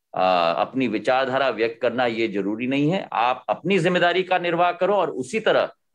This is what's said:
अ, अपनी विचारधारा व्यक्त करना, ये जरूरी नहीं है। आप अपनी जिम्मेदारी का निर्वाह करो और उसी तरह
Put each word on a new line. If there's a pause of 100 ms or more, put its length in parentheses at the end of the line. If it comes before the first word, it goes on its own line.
(140)
अ,
अपनी
विचारधारा
व्यक्त
करना,
ये
जरूरी
नहीं
है।
आप
अपनी
जिम्मेदारी
का
निर्वाह
करो
और
उसी
तरह (240)